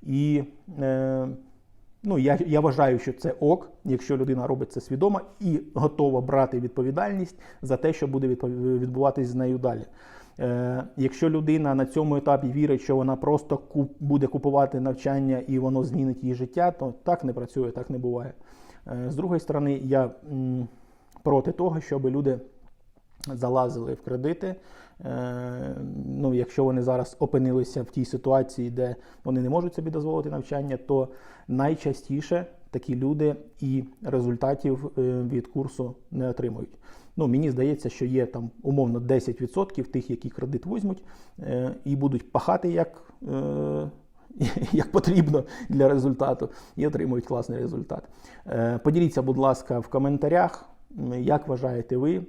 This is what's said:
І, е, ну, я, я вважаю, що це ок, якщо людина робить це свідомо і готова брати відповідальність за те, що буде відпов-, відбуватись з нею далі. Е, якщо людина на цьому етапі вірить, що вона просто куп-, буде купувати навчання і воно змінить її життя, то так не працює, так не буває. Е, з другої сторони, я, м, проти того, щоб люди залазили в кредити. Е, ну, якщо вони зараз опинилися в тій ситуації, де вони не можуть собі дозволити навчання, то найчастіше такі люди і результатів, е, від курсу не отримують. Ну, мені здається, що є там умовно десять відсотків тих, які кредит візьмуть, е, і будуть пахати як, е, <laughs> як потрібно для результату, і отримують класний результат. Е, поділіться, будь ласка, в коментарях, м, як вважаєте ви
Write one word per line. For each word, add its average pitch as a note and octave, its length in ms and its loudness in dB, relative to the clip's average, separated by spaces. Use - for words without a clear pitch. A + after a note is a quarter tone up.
І, C#3+ 400 2
е, C3 480 0
ну, G3 160 2
я, C#3 260 4
я D3+ 140 4
вважаю, C3+ 400 4
що C3 140 -4
це - 260 -4
ок, D#3+ 320 2
якщо C3+ 320 0
людина C3 300 0
робить C3 240 -2
це B2 100 -6
свідомо F#3+ 400 0
і E3+ 220 0
готова C#3+ 480 2
брати C3 380 2
відповідальність E3 800 -2
за C3 160 0
те, D#3+ 160 2
що D#3 140 -2
буде C3+ 200 0
відпов-, B2 520 0
відбуватись C3 480 0
з B2 80 -6
нею B2+ 220 0
далі. A#2+ 280 -2
Е, B2 440 -2
якщо C3 320 2
людина D#3 460 2
на C3+ 100 4
цьому D3+ 320 2
етапі C#3+ 300 4
вірить, C#3 340 2
що C3+ 140 2
вона C3 200 2
просто C#3+ 420 2
куп-, - 420 -2
буде C#3+ 280 2
купувати C#3 520 2
навчання C3 680 0
і C3 120 2
воно C3 240 0
змінить C3 400 -2
її B2+ 120 0
життя, E3+ 360 0
то C3+ 220 -6
так F3 200 0
не B2+ 100 -2
працює, B2 380 -4
так - 180 -10
не C3 80 -4
буває. B2 360 -4
Е, B2 220 -6
з D#3 60 -6
другої F3 240 0
сторони, C#3+ 440 0
я, C3 280 2
м, B2+ 360 -2
проти C#3 280 4
того, E3 300 -2
щоб C#3 260 -2
люди C3+ 320 0
залазили B2 680 0
в B2+ 80 -12
кредити. D#3+ 540 -4
Е, B2 680 -6
ну, C3+ 280 0
якщо B2 300 2
вони B2+ 180 2
зараз B2+ 380 0
опинилися C3 640 0
в A#2+ 60 -10
тій B2+ 160 -2
ситуації, C3 640 0
де B2 260 -2
вони C3 180 0
не B2 80 0
можуть F3 240 0
собі D#3+ 180 -6
дозволити D#3 380 -2
навчання, C#3+ 480 -4
то C3 300 0
найчастіше D3 1000 0
такі B2+ 240 -4
люди D3 400 2
і C3 240 0
результатів, C3+ 960 0
е, C3+ 40 0
від B2 240 -2
курсу C3+ 480 -6
не B2+ 180 -2
отримують. A#2+ 500 -6
Ну, D#3 100 2
мені C3+ 240 4
здається, C3 380 0
що - 160 -4
є C3 200 2
там A#2+ 260 -8
умовно C3 380 2
десять B2 420 0
відсотків F#3 460 -2
тих, B2+ 220 -4
які B2+ 200 -4
кредит C#3 360 -6
візьмуть, G3 380 -4
е, B2+ 360 -4
і C#3 100 0
будуть C3+ 360 0
пахати F3+ 400 0
як, E3+ 420 -4
е, C#3+ 580 -4
<laughs> - 320 -2
як - 200 2
потрібно D3+ 520 4
для C3+ 200 6
результату, C3+ 600 2
і D3 120 0
отримують B2+ 380 -2
класний A#2+ 340 -4
результат. A2+ 440 -6
Е, A#2 360 0
поділіться, D#3 380 4
будь C3 160 0
ласка, C3 420 2
в A2 80 -8
коментарях, C#3+ 840 2
м, B2 240 -4
як D3+ 240 2
вважаєте B2+ 500 -2
ви E3 320 0